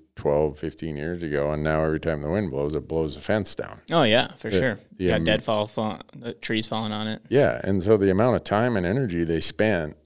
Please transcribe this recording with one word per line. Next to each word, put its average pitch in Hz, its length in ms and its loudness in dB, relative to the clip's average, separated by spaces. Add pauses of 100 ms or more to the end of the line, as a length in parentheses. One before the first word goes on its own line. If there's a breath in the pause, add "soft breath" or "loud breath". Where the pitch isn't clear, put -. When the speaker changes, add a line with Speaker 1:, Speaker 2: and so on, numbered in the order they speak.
(160)
Speaker 1:
twelve, 73 440 0
fifteen 78 380 -8
years 85 260 -6
ago, 73 280 -2
and 76 120 -2
now 78 200 2
every 78 160 0
time 78 220 -2
the 73 80 -4
wind 92 220 -2
blows, 73 240 -2
it 69 120 -6
blows 78 280 -2
the 71 60 -14
fence 104 340 -2
down. - 260 -12 (100)
Speaker 2:
Oh, 165 120 4
yeah, 117 320 4
for - 140 -10
Speaker 1:
The, 95 100 2
Speaker 2:
sure. 101 200 0 (180)
Speaker 1:
the 95 80 -4
Speaker 2:
You 90 60 4
got 110 60 2
Speaker 1:
am- 82 60 0
Speaker 2:
deadfall 107 440 0
fall-, 107 340 -6 (220)
uh, 120 180 -10
trees 113 260 -2
falling 110 240 -6
on 107 160 -6
it. 107 220 -8
Speaker 1:
Yeah, 110 340 4
and 95 180 0
so 107 160 6
the 98 140 4
amount 110 240 4
of - 80 -2
time 113 340 0
and 87 80 0
energy 92 380 0
they 82 160 0
spent 87 560 0 (100)